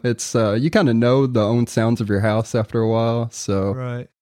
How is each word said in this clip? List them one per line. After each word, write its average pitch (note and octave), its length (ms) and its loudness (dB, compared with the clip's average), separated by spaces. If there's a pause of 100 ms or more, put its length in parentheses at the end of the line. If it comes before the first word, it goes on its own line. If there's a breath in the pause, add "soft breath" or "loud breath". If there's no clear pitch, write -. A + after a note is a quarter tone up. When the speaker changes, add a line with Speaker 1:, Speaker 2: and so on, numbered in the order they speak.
Speaker 1:
it's, - 300 -4
uh, A2 180 2
you B2 160 0
kinda D#3+ 240 2
know B2 340 4
the B2 160 0
own A#2 240 2
sounds A#2 360 0
of G#2 80 -4
your G2 100 0
house A2 340 0
after A2+ 260 -2
a A2 80 0
while, A2+ 420 0
so G2 420 -2
Speaker 2:
Right. B2 360 -8 (140)